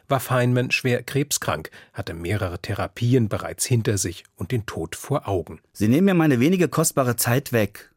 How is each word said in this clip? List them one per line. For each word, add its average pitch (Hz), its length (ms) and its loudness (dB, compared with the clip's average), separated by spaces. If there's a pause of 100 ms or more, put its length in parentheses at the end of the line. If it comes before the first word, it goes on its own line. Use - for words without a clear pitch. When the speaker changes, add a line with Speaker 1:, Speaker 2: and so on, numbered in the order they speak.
Speaker 1:
war 135 120 2
Feynman 123 520 0
schwer 123 320 0
krebskrank, - 680 -4 (240)
hatte - 220 -10
mehrere 90 440 -4
Therapien 113 720 0
bereits 92 360 -6
hinter 110 340 2
sich - 240 -6 (140)
und - 140 -8
den 117 140 -4
Tod - 300 -10
vor - 320 -6
Augen. 85 320 -4 (120)
Speaker 2:
Sie 104 160 0
nehmen 147 180 6
mir 196 100 6
meine 151 240 4
wenige 170 280 4
kostbare 135 480 0
Zeit 123 380 0
weg. - 420 -2